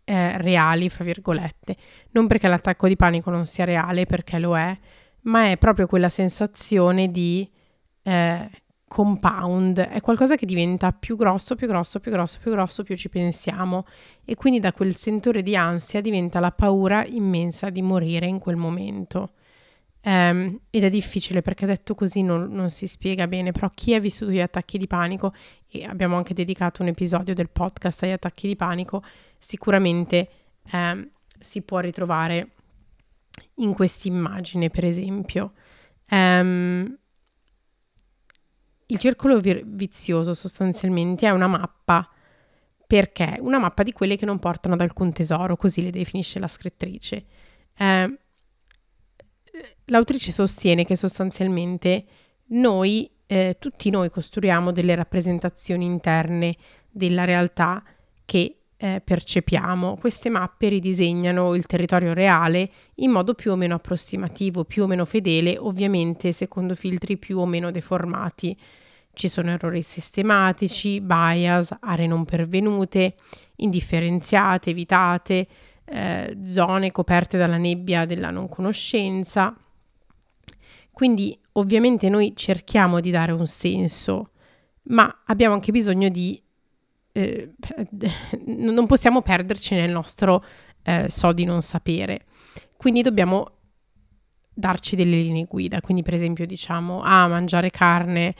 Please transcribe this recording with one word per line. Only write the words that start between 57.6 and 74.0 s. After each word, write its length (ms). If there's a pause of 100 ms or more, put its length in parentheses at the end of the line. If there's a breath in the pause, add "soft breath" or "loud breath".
che, 340 (180)
eh, 260
percepiamo. 920
Queste 320
mappe 400
ridisegnano 880
il 120
territorio 460
reale 580 (260 soft breath)
in 140
modo 240
più 180
o 40
meno 180
approssimativo, 920
più 200
o 20
meno 180
fedele, 540
ovviamente 760
secondo 420
filtri 420
più 220
o 80
meno 240
deformati. 840 (580 soft breath)
Ci 140
sono 220
errori 320
sistematici, 1160
bias, 800
aree 300
non 160
pervenute, 920 (420 loud breath)
indifferenziate, 1160